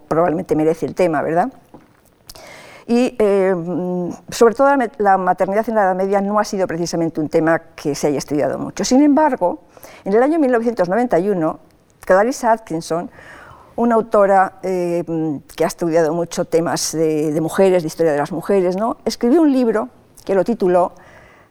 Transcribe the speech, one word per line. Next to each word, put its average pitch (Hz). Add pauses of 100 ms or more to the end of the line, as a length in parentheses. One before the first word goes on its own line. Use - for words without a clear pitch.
probablemente 160
merece 156
el 127
tema, 160
¿verdad? 170 (1300)
Y, 240
eh, 196
mm, 180 (180)
sobre 233
todo 277
la 277
met-, 240
la 196
maternidad 185
en 226
la 214
Edad 185
Media 196
no 202
ha 208
sido 190
precisamente 165
un 151
tema 165 (160)
que 143
se -
haya 147
estudiado 135
mucho. 143
Sin 254
embargo, 285 (440)
en 196
el 226
año 302
mil 262
novecientos 226
noventa 226
y 190
uno, 165 (460)
Clarissa 220
Atkinson, 170 (640)
una 233
autora, 202
eh, 175
mm, 160 (180)
que 160
ha 170
estudiado 165
mucho 175
temas 165
de, 156
de 160
mujeres, 180
de 156
historia 165
de 143
las 147
mujeres, 180
¿no? 226
Escribió 240
un 302
libro 240 (340)
que 196
lo 180
tituló 180 (560)